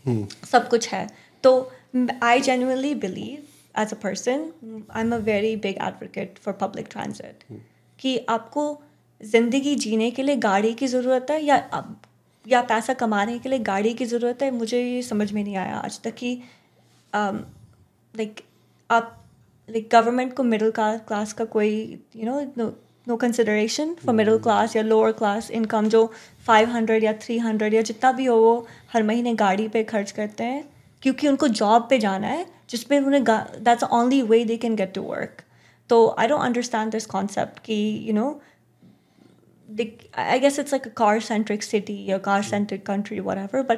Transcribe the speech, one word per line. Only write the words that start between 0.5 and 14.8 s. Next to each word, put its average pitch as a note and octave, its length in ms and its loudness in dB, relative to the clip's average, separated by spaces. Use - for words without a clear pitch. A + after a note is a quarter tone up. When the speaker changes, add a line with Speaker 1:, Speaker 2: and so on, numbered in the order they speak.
Speaker 2:
कुछ A3+ 200 0
है। - 200 -6
तो C4 280 4
I A#3+ 440 2
genuinely C4 580 0
believe G#3 380 -8
as G#3+ 80 -2
a G#3+ 100 -10
person, G#3+ 420 -4
I'm A3+ 160 -2
a A#3 60 -2
very G#3+ 420 -2
big G3 160 -4
advocate - 640 -10
for G3 100 -6
public G3 240 -6
transit। - 640 -14
Speaker 1:
हम्म। G#2+ 80 -16
Speaker 2:
कि C4 300 -4
आपको D4 520 -4
ज़िंदगी A#3+ 500 2
जीने A3+ 360 0
के C4 120 -4
लिए C#4 120 2
गाड़ी A3 380 2
की C4 140 -4
ज़रूरत B3+ 420 0
है D#4 140 0
या, - 420 0
या A#3+ 140 4
पैसा A#3+ 320 0
कमाने A3+ 460 0
के C4 100 -8
लिए C4 100 0
गाड़ी G#3 340 0
की B3 120 -4
ज़रूरत A#3+ 360 -2
है, C4+ 100 0
मुझे A#3+ 320 -2